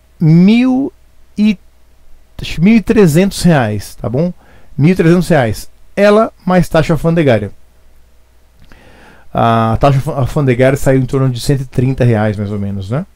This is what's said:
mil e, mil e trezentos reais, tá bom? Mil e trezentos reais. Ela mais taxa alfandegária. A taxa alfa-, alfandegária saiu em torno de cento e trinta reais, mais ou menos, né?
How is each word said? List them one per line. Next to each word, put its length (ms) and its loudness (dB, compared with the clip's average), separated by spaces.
mil 720 2
e, 180 0
mil 160 4
e 80 2
trezentos 640 2
reais, 500 0
tá 140 -10
bom? 240 -4
Mil 140 2
e 60 0
trezentos 320 2
reais. 420 -2
Ela 380 2
mais 240 0
taxa 240 0
alfandegária. 600 0
A 480 0
taxa 180 2
alfa-, 200 -6
alfandegária 580 0
saiu 240 0
em 60 -2
torno 240 -2
de 80 -8
cento 220 -2
e 40 -8
trinta 400 -2
reais, 320 0
mais 140 -6
ou 80 -8
menos, 320 -8
né? 260 -6